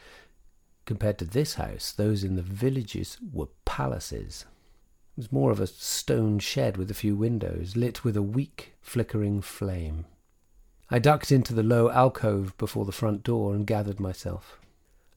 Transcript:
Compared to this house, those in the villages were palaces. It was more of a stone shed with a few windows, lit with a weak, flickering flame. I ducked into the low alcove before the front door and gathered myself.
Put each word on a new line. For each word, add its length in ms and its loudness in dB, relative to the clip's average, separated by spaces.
Compared 340 -2
to 60 -4
this 280 0
house, 380 -6
those 320 0
in 120 -2
the 60 -2
villages 800 -4
were 180 -4
palaces. 800 -6
It 20 -10
was 140 -8
more 200 4
of 80 0
a 80 0
stone 720 0
shed 380 0
with 120 -4
a 60 -4
few 200 0
windows, 600 -2
lit 280 -2
with 140 2
a 60 2
weak, 580 -4
flickering 600 0
flame. 640 -4
I 80 4
ducked 340 4
into 220 4
the 80 2
low 300 6
alcove 640 2
before 280 -2
the 60 -4
front 300 0
door 320 0
and 140 0
gathered 320 0
myself. 600 -6